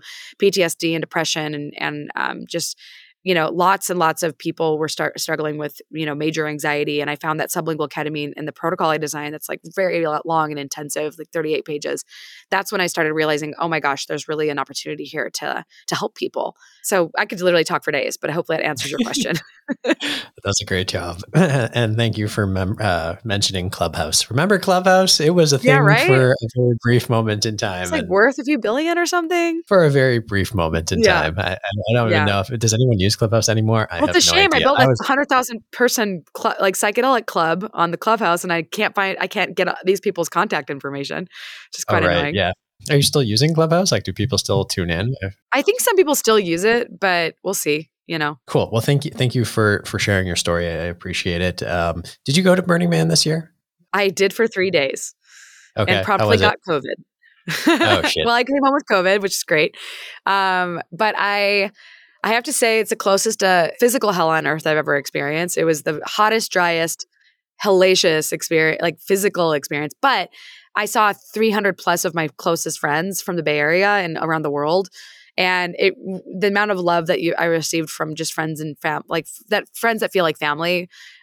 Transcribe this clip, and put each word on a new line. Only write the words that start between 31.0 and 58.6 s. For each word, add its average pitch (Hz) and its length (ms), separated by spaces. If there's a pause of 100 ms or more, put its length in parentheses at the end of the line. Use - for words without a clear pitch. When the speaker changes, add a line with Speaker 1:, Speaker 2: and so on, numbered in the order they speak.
Speaker 1:
Yeah. 185 180
Speaker 2:
time. 85 160
I, 95 140
I, - 20
I 104 400
don't 117 160
Speaker 1:
Yeah. 165 60
Speaker 2:
even 151 100
know 101 140
if, 95 80 (120)
does 107 140
anyone 120 240
use 95 180
Clubhouse 110 340
anymore? 110 420
I 87 80
Speaker 1:
Well, 302 100
it's - 160
Speaker 2:
have - 80
Speaker 1:
a - 40
Speaker 2:
no 381 40
Speaker 1:
shame. 359 120
I - 20
Speaker 2:
idea. 262 120
Speaker 1:
built 277 120
Speaker 2:
I 254 60
Speaker 1:
a - 20
Speaker 2:
was 208 180
Speaker 1:
hundred 269 240
thousand 247 320 (100)
person 208 520 (120)
cl-, - 240
like, 196 140
psychedelic 233 540
club 170 460
on 170 180
the 170 60
Clubhouse, 220 460
and 185 80
I 170 120
can't - 320
find, 190 240
I 185 80
can't - 280
get, 180 120
uh, - 80 (100)
these 185 160
people's 180 280
contact 175 420
information, 139 480
which - 580
is - 100
Speaker 2:
Oh, - 60
Speaker 1:
quite 170 100
Speaker 2:
right. 87 140
Speaker 1:
annoying. 147 180
Speaker 2:
Yeah. 92 180 (360)
Are 147 60
you 143 80
still 143 200
using 123 300
Clubhouse? 160 380
Like, 104 120
do 95 100
people 104 260
still 98 260
tune 87 240
in? 98 320
If 98 140 (160)
Speaker 1:
I 269 100
think 440 200
some 466 140
people 349 200
still 220 240
use 170 240
it, 226 360
but 175 440
we'll 185 100
see, 156 360 (180)
you 165 100
know. 147 300
Speaker 2:
Cool. 101 240
Well, 113 100
thank 143 220
you, - 80
thank 123 240
you 123 80
for, 104 420
for 101 140
sharing 95 260
your 87 120
story. 87 280
I, 82 60
I 82 140
appreciate 87 560
it. 90 200
Um, 85 420 (200)
did 139 140
you 185 60
go 180 120
to 185 60
Burning 175 280
Man 165 200
this 165 160
year? 160 280 (380)
Speaker 1:
I 196 160
did 190 240
for 226 160
three 190 240
days. 143 420 (640)
Speaker 2:
Okay. 104 160
Speaker 1:
And 101 60
Speaker 2:
How 95 80
Speaker 1:
promptly 107 300
Speaker 2:
was 98 60
it? 98 40
Speaker 1:
got 104 120 (100)
covid. 156 280 (520)
<laughs> 277 340
Speaker 2:
Oh, - 220
shit. - 220
Speaker 1:
Well, 233 100
I 240 100
came 277 180